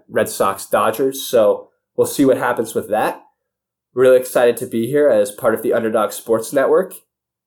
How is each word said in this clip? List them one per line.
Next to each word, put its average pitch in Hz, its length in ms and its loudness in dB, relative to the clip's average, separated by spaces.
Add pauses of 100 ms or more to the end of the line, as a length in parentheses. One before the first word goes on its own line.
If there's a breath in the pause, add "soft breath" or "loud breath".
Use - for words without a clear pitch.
Red 110 220 -2
Sox, 98 360 -4
Dodgers. 135 600 -2
So 104 420 2 (260)
we'll 120 120 2
see 139 180 0
what 127 120 4
happens 123 360 -4
with 104 160 -6
that. 120 320 -4 (720)
Really 127 240 6
excited 123 400 0
to 127 80 -8
be 113 220 -4
here 147 220 2
as 104 220 2
part 117 220 -2
of 110 80 -4
the 123 120 -2
Underdog 110 380 -2
Sports 110 420 -4
Network. 139 420 0 (520)